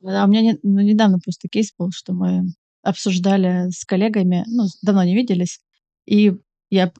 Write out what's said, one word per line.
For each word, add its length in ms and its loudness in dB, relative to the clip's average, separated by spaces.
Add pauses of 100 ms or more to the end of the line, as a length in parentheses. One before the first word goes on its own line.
Да, 240 -2
у 40 4
меня 140 4
не, 200 2
ну, 180 2
недавно 380 4
просто 300 -10
кейс 300 -4
был, 140 -4
что 200 -10
мы 300 -2 (400)
обсуждали 880 -2
с 140 -12
коллегами, 600 0
ну, 200 -2
с, 160 -8
давно 220 2
не 100 0
виделись, 460 -2 (460)
и 280 4 (360)
я 180 2
п-, 120 -10